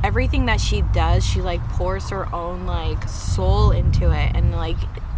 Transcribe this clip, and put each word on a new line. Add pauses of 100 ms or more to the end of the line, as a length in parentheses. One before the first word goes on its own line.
everything
that
she
does,
she,
like,
pours
her
own,
like,
soul
into
it,
and,
like, (420)